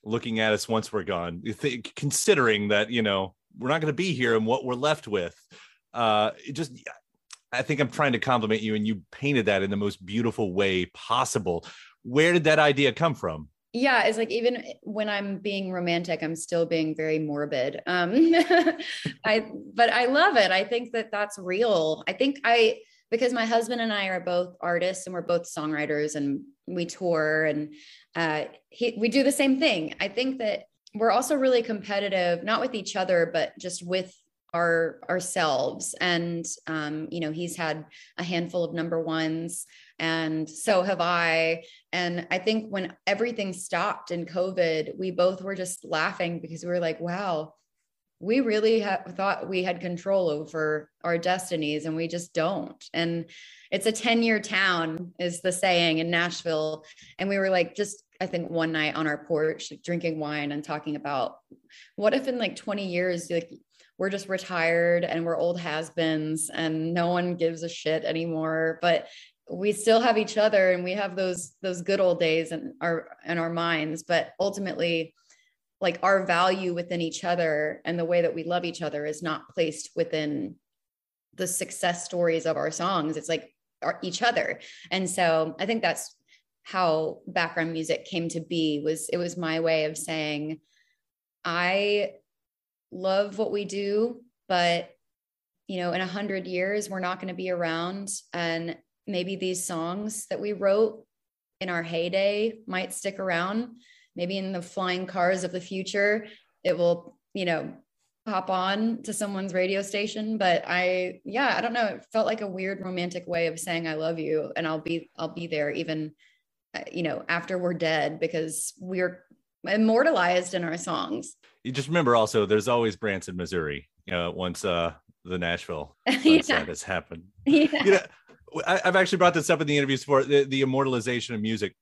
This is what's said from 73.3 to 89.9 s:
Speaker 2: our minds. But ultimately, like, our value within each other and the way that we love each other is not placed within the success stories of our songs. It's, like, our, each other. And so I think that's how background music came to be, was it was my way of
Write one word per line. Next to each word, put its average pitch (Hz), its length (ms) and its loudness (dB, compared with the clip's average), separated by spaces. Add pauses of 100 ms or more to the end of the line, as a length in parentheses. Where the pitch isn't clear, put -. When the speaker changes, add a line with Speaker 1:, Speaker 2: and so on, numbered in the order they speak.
Speaker 2:
our 165 140 -2
minds. 165 500 -2
But - 380 0
ultimately, 170 760 -2 (680)
like, 175 180 0
our 190 240 4
value 185 480 2
within 175 280 -4
each 160 220 -4
other 160 640 0
and 170 140 -2
the 165 60 0
way 175 180 2
that 156 100 2
we 160 100 -6
love 175 220 -2
each 170 160 -6
other 147 240 -4
is 151 160 -6
not 156 280 -4
placed 156 460 -2
within 151 600 -2 (800)
the 185 100 -4
success 175 600 -4
stories 165 420 0
of 156 100 0
our 151 140 -2
songs. 160 460 -2
It's, 147 120 -10
like, - 240 -4 (300)
our, - 180 -2
each 180 220 -4
other. - 380 0 (280)
And 185 200 -2
so 160 500 2
I 190 80 -2
think 226 140 -2
that's - 340 -2 (480)
how 160 640 0
background 165 460 -2
music 160 320 -2
came 170 240 -4
to 165 100 -6
be, 156 440 -2
was 156 260 -2
it 170 80 -2
was 175 180 -4
my 165 240 -2
way 160 260 2
of 156 120 -4